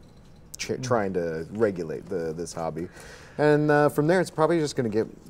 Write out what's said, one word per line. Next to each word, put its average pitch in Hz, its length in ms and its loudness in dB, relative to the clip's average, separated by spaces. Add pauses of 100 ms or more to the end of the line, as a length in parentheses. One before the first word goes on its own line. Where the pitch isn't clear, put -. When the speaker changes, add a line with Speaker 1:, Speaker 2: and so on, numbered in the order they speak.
(580)
Speaker 1:
ch- - 120 -8
Speaker 2:
Mm. 131 140 -4
Speaker 1:
trying 110 300 0
to 82 400 -2
regulate 90 540 -2
the, 82 260 -4
this 82 200 -8
hobby. 82 340 -6 (520)
And, 151 320 4
uh, 147 180 6
from 147 160 2
there, 180 160 4
it's 175 80 -2
probably 156 300 2
just 147 160 -2
gonna 123 140 -2
get 104 180 0 (220)